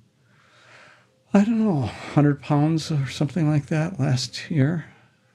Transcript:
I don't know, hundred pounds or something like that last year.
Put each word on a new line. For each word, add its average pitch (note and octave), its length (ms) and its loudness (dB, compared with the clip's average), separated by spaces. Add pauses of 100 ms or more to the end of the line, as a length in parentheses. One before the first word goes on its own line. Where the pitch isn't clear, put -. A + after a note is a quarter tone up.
(1300)
I G3+ 120 6
don't A3 200 0
know, E3 180 0
hundred C#3+ 600 0
pounds D#3 480 0
or C#3+ 160 0
something D3+ 420 -2
like D3+ 180 0
that D#3+ 340 -4
last - 500 -2
year. D3 360 0 (480)